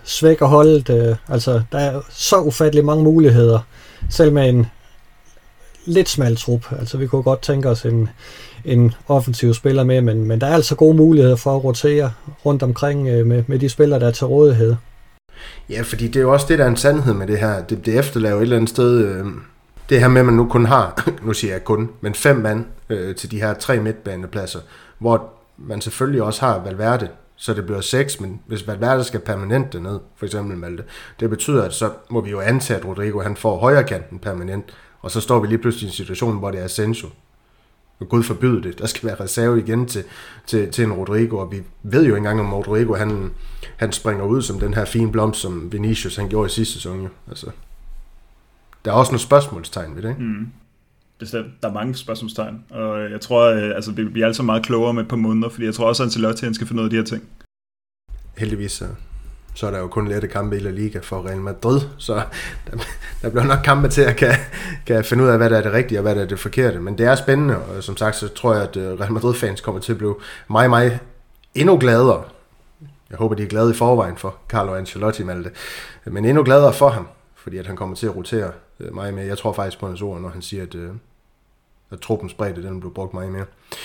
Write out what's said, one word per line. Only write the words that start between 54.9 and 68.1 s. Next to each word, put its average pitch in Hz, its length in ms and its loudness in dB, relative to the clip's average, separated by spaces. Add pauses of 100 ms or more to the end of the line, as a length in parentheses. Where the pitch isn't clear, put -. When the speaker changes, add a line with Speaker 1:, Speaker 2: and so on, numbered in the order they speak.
Speaker 3:
et 110 100 -6
par 127 80 -6
måneder, 113 340 0
fordi 113 160 -8
jeg 110 80 -4
tror 113 140 0
også, 120 160 0
at 123 40 0
Ancelotti, 113 380 -2
han 113 80 -4
skal 110 140 -8
finde 113 140 -4
ud 110 60 0
af - 20 -4
de 113 60 -2
her 113 80 0
ting. 113 200 -8 (1120)
Speaker 2:
Heldigvis, 104 340 -6
så, - 140 -10 (720)
så 107 120 -6
er 101 40 -4
der 98 80 -6
jo 90 80 -6
kun 104 200 -4
lette 101 200 -4
kampe 101 300 -6
i - 20 -8
La 98 100 -6
Liga 101 340 -6
for 92 240 -10
Real 95 140 -8
Madrid, 113 380 -2 (180)
så - 160 -8 (580)
der, - 60 -10 (440)
der 117 80 -6
bliver 117 140 0
nok 139 200 2
kampe 143 260 4
til 143 120 4
at 123 140 4
kan, 120 180 4 (520)
kan 113 180 2
finde 127 200 2
ud 127 60 6
af, 117 80 6
hvad 113 120 4
der 113 80 4
er 107 40 2
det 104 120 -2
rigtige, 117 260 0
og - 20 -2
hvad 104 140 0
der 101 60 -2
er 95 40 -4
det 95 140 -6
forkerte. 104 400 -2
Men 95 180 -6
det 113 80 2
er 127 100 6
spændende, 135 420 2
og 95 260 -10
som 98 140 -10
sagt, 107 180 -2